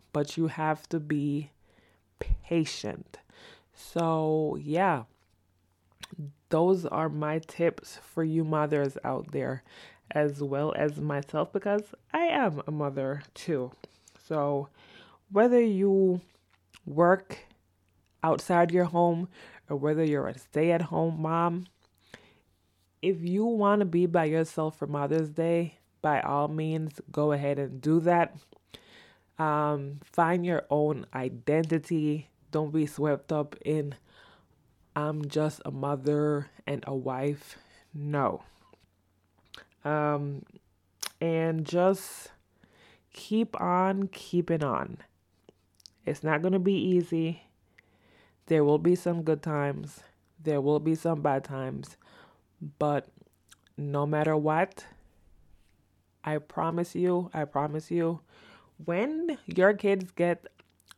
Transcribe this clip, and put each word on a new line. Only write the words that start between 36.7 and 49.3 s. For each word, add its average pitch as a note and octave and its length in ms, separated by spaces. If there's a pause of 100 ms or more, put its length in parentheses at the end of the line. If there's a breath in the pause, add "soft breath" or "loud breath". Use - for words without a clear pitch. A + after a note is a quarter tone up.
a C#3 100
wife." C3 600 (340 soft breath)
No. D3 520 (1400 loud breath)
Um, D3 580 (800)
and D#3+ 420
just F3+ 680 (840 soft breath)
keep - 480
on F#3+ 460
keeping E3+ 560
on. G2+ 340 (1080)
It's - 160
not D#3 180
gonna F#3 160
be F#3+ 160
easy. E3+ 680 (1040 soft breath)
There D#3 160
will D3 160
be F3 160
some E3+ 260
good D#3 220